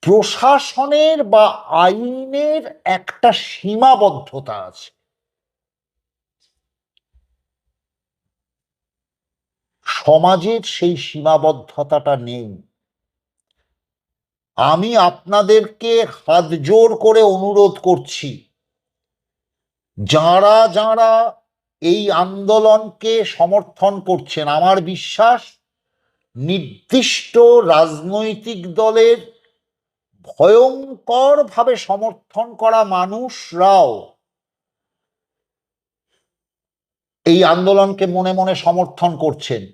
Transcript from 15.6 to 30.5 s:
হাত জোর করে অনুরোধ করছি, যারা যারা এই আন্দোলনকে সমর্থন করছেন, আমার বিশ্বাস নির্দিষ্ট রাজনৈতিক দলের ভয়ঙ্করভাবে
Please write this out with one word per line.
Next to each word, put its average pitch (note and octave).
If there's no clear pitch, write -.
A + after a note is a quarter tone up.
হাত E3
জোর A3
করে A3
অনুরোধ G3
করছি, D3
যারা E3+
যারা A3+
এই F3+
আন্দোলনকে G#3+
সমর্থন G3
করছেন, D3+
আমার F3+
বিশ্বাস A3+
নির্দিষ্ট D#3+
রাজনৈতিক F#3+
দলের A3
ভয়ঙ্করভাবে B3+